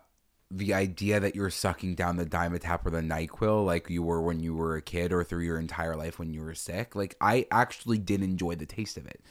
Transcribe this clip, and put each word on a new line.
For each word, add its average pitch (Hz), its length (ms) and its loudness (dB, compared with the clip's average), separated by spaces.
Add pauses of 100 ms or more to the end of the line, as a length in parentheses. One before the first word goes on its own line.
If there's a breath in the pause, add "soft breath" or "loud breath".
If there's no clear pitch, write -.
(520)
the 98 220 0
idea 101 460 2
that 98 160 0
you're 98 140 0
sucking 90 460 0
down 87 220 0
the 87 80 0
Dimetapp 85 600 0
or 82 60 2
the 82 100 0
NyQuil 82 640 2
like 87 240 0
you 85 140 0
were 82 180 2
when 82 180 2
you 82 160 -2
were 80 200 0
a 78 60 -4
kid 87 300 0
or 87 120 4
through 85 200 -2
your 82 160 0
entire 82 360 -4
life 80 240 -6
when 82 140 -4
you 78 80 -6
were 80 120 -8
sick. - 420 -6
Like, 98 240 -4
I 110 320 4
actually 117 460 2
did 101 240 2
enjoy 90 340 0
the 78 100 -8
taste - 320 -8
of - 100 -14
it. - 240 -16